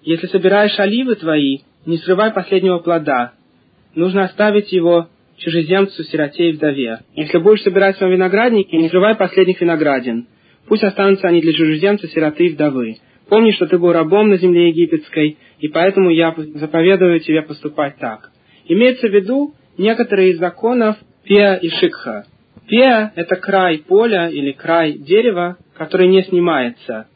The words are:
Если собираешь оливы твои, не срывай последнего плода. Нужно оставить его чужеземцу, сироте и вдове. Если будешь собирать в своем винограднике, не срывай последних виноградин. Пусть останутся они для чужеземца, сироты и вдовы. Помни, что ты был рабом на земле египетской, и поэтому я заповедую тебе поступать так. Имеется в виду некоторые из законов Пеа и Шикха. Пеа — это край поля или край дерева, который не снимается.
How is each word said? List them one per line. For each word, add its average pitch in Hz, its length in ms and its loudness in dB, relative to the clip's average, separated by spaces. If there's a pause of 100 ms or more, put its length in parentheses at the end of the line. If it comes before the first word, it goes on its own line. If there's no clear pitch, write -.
Если 165 260 -4
собираешь 202 500 2
оливы 220 380 -2
твои, 151 420 -2 (280)
не 165 120 -4
срывай 185 320 0
последнего 185 480 -2
плода. 151 540 -2 (640)
Нужно 185 260 0
оставить 208 480 0
его 170 380 0 (300)
чужеземцу, 170 680 -2
сироте 175 460 -4
и - 20 -4
вдове. 135 480 -4 (160)
Если 151 220 -4
будешь 208 240 4
собирать 196 340 0
в - 20 -20
своем 185 160 0
винограднике, 190 600 0
не 160 120 0
срывай 190 280 2
последних 185 440 0
виноградин. 139 680 -2 (400)
Пусть 214 160 0
останутся 196 420 0
они 170 140 4
для 160 120 0
чужеземца, 165 540 0
сироты 156 400 -2
и 165 80 0
вдовы. 131 440 -4 (300)
Помни, 220 220 4
что 185 160 -2
ты 185 120 0
был 175 120 2
рабом 170 380 2
на 196 80 4
земле 175 320 2
египетской, 160 720 -2 (200)
и 151 100 -8
поэтому 180 420 2
я 165 260 2
заповедую 165 840 0
тебе 160 220 -2
поступать 147 560 -8
так. 113 320 -12 (380)
Имеется 240 400 2
в 190 40 -2
виду 254 420 0 (240)
некоторые 202 520 0
из 165 80 -2
законов 214 580 -2 (280)
Пеа 202 320 4
и 175 140 -6
Шикха. 120 560 -4 (420)
Пеа — 226 480 2
это 170 180 -4
край 185 440 0
поля 190 500 0
или 143 240 -6
край 165 400 -2
дерева, 180 640 -2 (180)
который 180 320 0
не 185 160 4
снимается. 135 920 -4